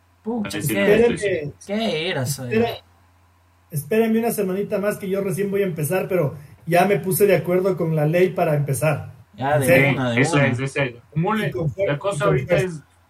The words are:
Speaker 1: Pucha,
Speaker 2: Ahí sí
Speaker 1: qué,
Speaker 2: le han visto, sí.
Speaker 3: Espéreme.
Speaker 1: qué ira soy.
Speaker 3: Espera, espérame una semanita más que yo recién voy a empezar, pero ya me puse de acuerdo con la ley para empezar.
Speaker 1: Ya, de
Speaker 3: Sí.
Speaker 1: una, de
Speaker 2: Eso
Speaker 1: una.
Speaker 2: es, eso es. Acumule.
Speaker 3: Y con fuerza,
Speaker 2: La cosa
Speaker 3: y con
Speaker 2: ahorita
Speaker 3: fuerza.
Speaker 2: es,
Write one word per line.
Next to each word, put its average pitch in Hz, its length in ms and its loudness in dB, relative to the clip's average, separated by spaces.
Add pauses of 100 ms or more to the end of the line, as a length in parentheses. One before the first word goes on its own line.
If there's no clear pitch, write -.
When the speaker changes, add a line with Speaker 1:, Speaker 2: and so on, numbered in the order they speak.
(240)
Speaker 1:
Pucha, 214 340 -6
Speaker 2:
Ahí 151 60 -6
sí 143 100 -2
Speaker 1:
qué, 196 100 0
Speaker 2:
le 208 100 6 (120)
han 240 60 2
visto, - 60 -4 (100)
sí. - 60 -
Speaker 3:
Espéreme. 147 200 -6 (380)
Speaker 1:
qué 160 180 -4
ira 139 160 -4
soy. 127 280 -6
Speaker 3:
Espera, 226 160 2 (1000)
espérame 220 500 0
una 226 120 0
semanita 202 480 -2
más 202 180 -2
que 196 120 -8
yo 196 120 0
recién 196 300 -2
voy 202 100 0
a 196 40 0
empezar, 165 420 -2
pero 170 280 0 (300)
ya 170 200 4
me 202 120 2
puse 185 280 2
de 190 100 6
acuerdo 185 420 0
con 165 180 -2
la 151 100 2
ley 175 240 4
para 165 260 0
empezar. 143 560 -2 (220)
Speaker 1:
Ya, 143 260 0
de 135 60 2
Speaker 3:
Sí. 135 300 6
Speaker 1:
una, 127 160 -2
de 117 100 2
Speaker 2:
Eso 143 140 2
Speaker 1:
una. 139 120 4
Speaker 2:
es, 123 120 0
eso 139 220 -4
es. 123 140 -4 (140)
Acumule. 202 380 -2
Speaker 3:
Y - 40 -4
con 165 180 -4
fuerza, 196 240 -2
Speaker 2:
La - 60 -4
cosa 196 160 -4
Speaker 3:
y - 40 -6
con 202 100 0
Speaker 2:
ahorita - 280 0
Speaker 3:
fuerza. 185 100 0
Speaker 2:
es, 156 160 -10 (260)